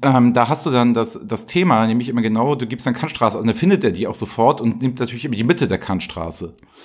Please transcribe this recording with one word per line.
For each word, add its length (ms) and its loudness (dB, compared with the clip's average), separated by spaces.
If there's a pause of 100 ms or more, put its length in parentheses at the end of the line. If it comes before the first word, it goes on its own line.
ähm, 320 4
da 160 4
hast 160 -2
du 60 0
dann 240 2
das, 280 -2
das 220 -6
Thema, 420 2
nämlich 220 0
immer 120 -2
genau, 340 2
du 120 -6
gibst 200 -8
dann 60 0
Kantstraße, 440 -2
und 100 0
dann 80 2
findet 280 2
er 80 4
die 160 -4
auch 80 -6
sofort 440 0
und 220 -2
nimmt 180 -2
natürlich 260 -6
immer 100 -4
die 80 -2
Mitte 240 2
der 100 0
Kantstraße. 800 -8 (280)